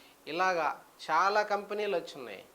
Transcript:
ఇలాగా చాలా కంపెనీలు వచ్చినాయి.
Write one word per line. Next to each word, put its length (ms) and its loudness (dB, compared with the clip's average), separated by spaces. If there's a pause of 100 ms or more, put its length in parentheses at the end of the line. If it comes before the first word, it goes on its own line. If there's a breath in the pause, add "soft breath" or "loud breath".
(260 loud breath)
ఇలాగా 560 0 (240)
చాలా 360 4
కంపెనీలు 540 -2
వచ్చినాయి. 480 -8 (100)